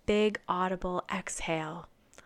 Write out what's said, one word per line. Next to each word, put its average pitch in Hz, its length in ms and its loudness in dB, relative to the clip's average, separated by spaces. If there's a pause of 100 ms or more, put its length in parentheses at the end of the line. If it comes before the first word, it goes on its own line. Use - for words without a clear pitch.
big 208 320 4 (100)
audible 180 540 0 (100)
exhale 165 720 -4 (380)